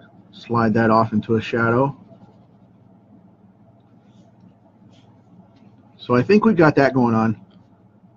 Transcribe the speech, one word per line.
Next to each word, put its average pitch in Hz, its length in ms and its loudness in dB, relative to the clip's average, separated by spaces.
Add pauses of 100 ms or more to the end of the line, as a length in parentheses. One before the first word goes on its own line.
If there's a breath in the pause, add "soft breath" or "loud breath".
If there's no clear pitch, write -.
(320)
slide 117 420 -4
that 113 160 2
off 113 240 2
into 113 220 -2
a 110 60 -2
shadow. 120 540 -2 (4000)
So - 180 -6
I 123 80 2
think 208 220 2
we've 220 100 2
got 160 200 2
that 135 180 0
going 123 200 0
on. 113 260 -2 (760)